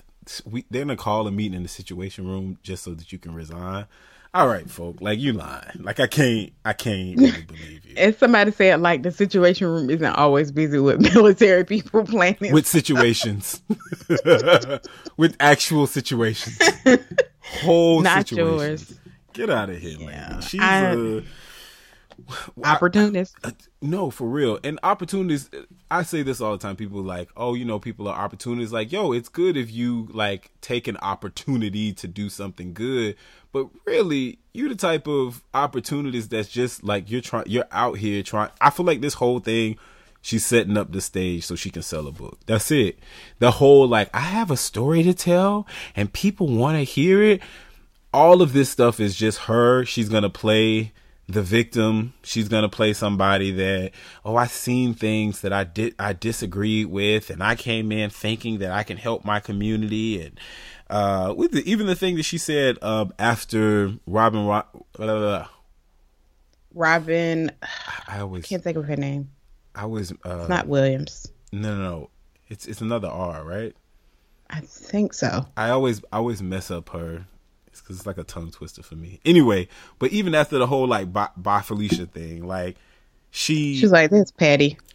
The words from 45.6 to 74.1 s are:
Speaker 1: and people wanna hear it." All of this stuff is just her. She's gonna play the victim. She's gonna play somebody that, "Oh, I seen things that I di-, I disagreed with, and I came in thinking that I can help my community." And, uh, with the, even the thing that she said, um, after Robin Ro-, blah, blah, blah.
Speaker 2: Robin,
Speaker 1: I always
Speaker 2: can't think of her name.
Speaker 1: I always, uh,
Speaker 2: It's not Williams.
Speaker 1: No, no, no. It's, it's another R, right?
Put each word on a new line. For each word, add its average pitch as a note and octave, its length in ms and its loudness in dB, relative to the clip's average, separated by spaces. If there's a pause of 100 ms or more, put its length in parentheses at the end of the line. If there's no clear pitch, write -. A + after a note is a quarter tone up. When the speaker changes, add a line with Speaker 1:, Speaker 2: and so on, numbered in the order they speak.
Speaker 1:
and G2+ 180 -2
people G3 340 0
wanna C#3 360 2
hear F#3 400 4
it." G#3 180 4 (720)
All E3+ 280 10
of C#3+ 120 4
this C3+ 160 4
stuff A#2+ 300 2
is G2+ 160 0
just A2 240 0
her. A#2+ 460 4
She's A2+ 240 -2
gonna G#2 200 2
play A2 600 2 (400)
the G#2 100 0
victim. A2 720 0 (100)
She's A2 260 -4
gonna G#2+ 200 0
play G#2+ 240 0
somebody G2 580 0
that, F#2+ 400 -2 (340)
"Oh, A2+ 100 -4
I A#2+ 120 4
seen B2 460 -2
things G#2+ 480 -2
that G2 120 -4
I G2 100 -2
di-, G#2+ 360 -6
I G2+ 140 -4
disagreed G#2+ 760 -4
with, G2+ 420 -2
and D#2 140 -12
I A2+ 120 0
came A2 360 -6
in G#2+ 180 -4
thinking A2 500 -6
that F#2 120 -6
I G2+ 120 -4
can G#2 140 -10
help A2+ 280 -8
my G#2 140 -2
community." G#2+ 840 -4
And, D2+ 180 -18 (500)
uh, G2 480 -2
with E4+ 160 0
the, D3 180 -4
even G#3+ 160 0
the F3+ 80 0
thing F#3 220 -2
that D#3 60 -2
she E3+ 140 -6
said, C#3+ 460 0
um, G#2+ 340 -2
after G#2+ 760 0 (140)
Robin G#2+ 380 2
Ro-, G#2 180 0 (100)
blah, - 100 -20 (220)
blah, G#2+ 140 0
blah. G2+ 280 -2 (1300)
Speaker 2:
Robin, E3 800 0 (560)
Speaker 1:
I G#2 120 -10
always F#2+ 260 -10
Speaker 2:
can't F3+ 180 -8
think E3 140 -4
of D3+ 80 -6
her D3 100 -4
name. C#3 340 -6 (460)
Speaker 1:
I G#2 80 -12
always, G#2 280 -6 (140)
uh, F2+ 160 -8
Speaker 2:
It's E2+ 80 -6
not F3 180 -2
Williams. C3+ 600 -2 (240)
Speaker 1:
No, G#2 240 -6
no, G2 80 -6
no. E2+ 260 -8 (380)
It's, - 180 -18
it's - 160 -14
another A2 260 -4
R, E2 360 -8
right? F#2+ 300 -10 (760)